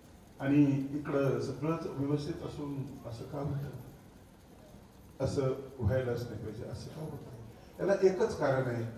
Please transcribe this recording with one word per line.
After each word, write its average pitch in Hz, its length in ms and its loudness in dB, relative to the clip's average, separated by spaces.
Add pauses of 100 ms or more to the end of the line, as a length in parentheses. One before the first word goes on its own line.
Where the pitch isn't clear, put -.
(400)
आणि 139 500 6
इकडं 139 500 2
सगळंच 160 460 -2
व्यवस्थित 143 480 -2 (100)
असून 143 380 -6 (240)
असं 117 180 -10
का 143 140 -8
होतं? 143 320 -4 (1500)
असं 131 260 2 (280)
व्हायलाच 120 520 2
नाही 104 120 -10
पाहिजे, 107 220 -8
असं - 240 -10
का 156 120 -12
होतं? - 400 -10 (400)
याला 190 220 6
एकच 185 360 4
कारण 131 360 2
आहे, 117 100 -2 (140)